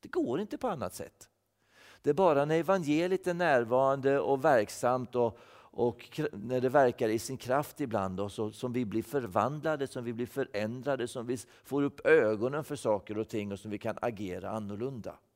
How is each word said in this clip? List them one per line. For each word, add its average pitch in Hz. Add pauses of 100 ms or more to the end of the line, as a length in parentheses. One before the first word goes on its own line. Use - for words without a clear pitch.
Det -
går 170
inte 214
på 254
annat 120
sätt." - (720)
Det 143
är 147
bara 147
när 156
evangeliet 175
är 175
närvarande 135
och 135
verksamt 123
och, 117 (380)
och 117
kr-, -
när 120
det 127
verkar 127
i 110
sin 131
kraft 135
ibland 98
oss, 101
så, 107
som 123
vi 123
blir 107
förvandlade, 139
som 127
vi 120
blir 117
förändrade, 123
som 120
vi 123
s-, 117 (180)
får 143
upp -
ögonen 131
för 147
saker 104
och 110
ting 104
och 98
som 107
vi 104
kan 104
agera 95
annorlunda. 104 (180)